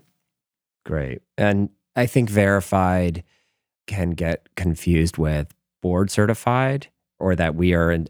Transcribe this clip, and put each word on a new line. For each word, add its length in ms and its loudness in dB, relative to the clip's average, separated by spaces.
Great. 360 -6
And 320 2
I 100 2
think 240 0
verified 920 2
can 260 -4
get 440 -4
confused 640 0
with 300 -2
board 280 0
certified, 800 -2
or 180 0
that 180 0
we 200 2
are 160 2
in-, 200 -2